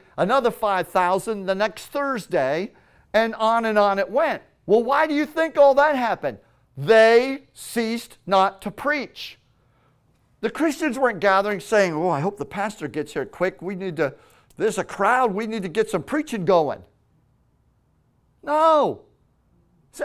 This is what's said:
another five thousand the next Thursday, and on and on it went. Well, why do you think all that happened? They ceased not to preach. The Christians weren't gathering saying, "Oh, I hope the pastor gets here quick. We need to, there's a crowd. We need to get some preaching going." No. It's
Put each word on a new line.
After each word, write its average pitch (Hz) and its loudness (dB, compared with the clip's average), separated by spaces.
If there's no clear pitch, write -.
another 233 2
five 196 -2
thousand 190 -2
the 190 -2
next 208 -4
Thursday, 185 -4
and 226 2
on 220 0
and 220 0
on 202 4
it 196 -2
went. 254 -2
Well, 220 4
why 277 0
do 311 -4
you 294 0
think 320 -4
all 277 8
that 285 4
happened? 185 -4
They 226 4
ceased - -6
not 190 2
to 208 -6
preach. - -8
The 220 -2
Christians 277 -2
weren't 233 0
gathering 196 2
saying, 196 2
"Oh, 170 -2
I 147 0
hope 196 -4
the 143 -6
pastor 202 -8
gets 143 -8
here 139 -4
quick. 185 -6
We 185 -8
need 185 -8
to, 139 -2
there's 208 -2
a 180 -4
crowd. 233 0
We 214 -6
need 220 -6
to 190 -6
get 214 -2
some 175 -4
preaching 247 -4
going." 156 2
No. 294 2
It's - -12